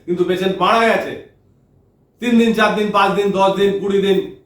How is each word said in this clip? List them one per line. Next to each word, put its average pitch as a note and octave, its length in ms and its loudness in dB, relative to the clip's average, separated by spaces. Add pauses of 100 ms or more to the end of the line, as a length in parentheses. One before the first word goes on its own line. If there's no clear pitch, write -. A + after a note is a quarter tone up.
কিন্তু F3+ 180 -2
পেশেন্ট F#3 340 -2
মারা A3 300 2
গেছে। E3 500 -4 (840)
তিন A#3 200 2
দিন, A3+ 140 2
চার G#3 220 2
দিন, G#3 160 -2
পাঁচ G3 200 2
দিন, G3 200 0
দশ F#3+ 240 0
দিন, G3 240 0
কুড়ি G3 220 0
দিন F#3+ 340 -2 (100)